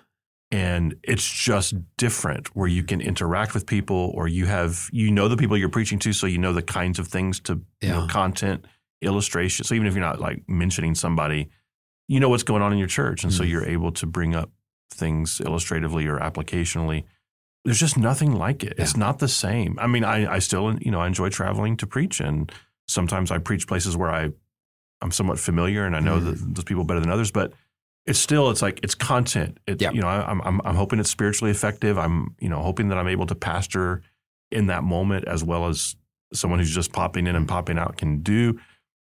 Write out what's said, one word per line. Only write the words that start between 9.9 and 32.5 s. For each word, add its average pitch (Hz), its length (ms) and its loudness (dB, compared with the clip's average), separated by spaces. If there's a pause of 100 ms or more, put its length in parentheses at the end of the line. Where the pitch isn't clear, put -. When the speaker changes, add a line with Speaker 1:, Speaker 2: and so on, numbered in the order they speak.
Speaker 1:
you're 98 100 0
not, 78 140 -2
like, - 280 -6
mentioning 85 460 0
somebody, 76 560 0 (580)
you 135 120 2
know 131 100 6
what's 117 140 4
going 107 180 2
on 101 100 2
in 101 60 2
your 95 100 2
church. 139 360 -2
And 95 100 2
so 87 100 2
Speaker 2:
Mm. 85 60 2
Speaker 1:
you're 82 160 0
able 85 280 0
to - 120 -6
bring 82 300 0
up 80 160 -4 (400)
things 78 520 -2
illustratively 80 600 -2
or 73 140 -2
applicationally. 80 840 -2 (600)
There's 113 140 2
just 147 180 2
nothing 131 380 4
like 95 280 -2
it. - 140 -6
It's - 160 0
Speaker 2:
Yeah. 110 60 0
Speaker 1:
not 123 200 2
the 143 80 2
same. 101 540 0
I 117 60 0
mean, 120 160 2
I, 107 320 2
I 92 40 2
still, 104 420 0
you 110 100 -2
know, 90 80 0
I 87 80 0
enjoy 92 220 0
traveling 107 480 -2
to - 100 -6
preach, 165 320 -2
and 76 320 -2 (360)
sometimes 92 440 0
I 90 80 0
preach 90 280 -2
places 87 300 -2
where 85 140 0
I, 80 180 0 (720)
I'm 90 100 -4
somewhat 92 280 0
familiar 92 460 0
and 90 100 0
I 78 40 0
know 82 200 2
Speaker 2:
Mm. 85 60 0
Speaker 1:
that 87 300 -4
those 92 100 -6
people 87 180 0
better 85 160 0
than 82 100 0
others, 104 220 0
but 98 220 -2 (520)
it's 123 140 0
still, 147 320 4
it's 104 100 0
like, 98 220 -2
it's - 120 -2
content. 123 720 0
It, - 160 -2
Speaker 2:
Yeah. 95 100 2
Speaker 1:
you 110 100 0
know, 87 60 2
I, 98 220 0
I'm, 95 120 0
I'm, 92 240 0
I'm 92 100 2
hoping 101 240 2
it's 104 100 2
spiritually 104 420 0
effective. 104 460 0
I'm, 82 420 0
you 90 100 -2
know, 76 120 -2